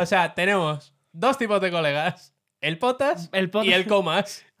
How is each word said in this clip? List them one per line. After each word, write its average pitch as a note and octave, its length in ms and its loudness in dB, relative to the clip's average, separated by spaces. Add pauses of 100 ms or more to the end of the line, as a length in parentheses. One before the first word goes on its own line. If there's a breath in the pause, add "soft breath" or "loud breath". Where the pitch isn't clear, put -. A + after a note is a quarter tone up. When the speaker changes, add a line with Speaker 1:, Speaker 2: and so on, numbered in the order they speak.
Speaker 1:
O F3+ 40 0
sea, F3 280 2
tenemos F3 600 0 (200)
dos A#3+ 240 0
tipos G#3 240 0
de F#3 100 0
colegas. D#3 640 -2 (280)
El D#3 160 -2
Potas B3+ 540 -2
Speaker 2:
El F#3+ 180 -2
Potas. G#3 180 0
Speaker 1:
y F3+ 60 4
el F#3 140 2
Comas. G3 580 -2 (160)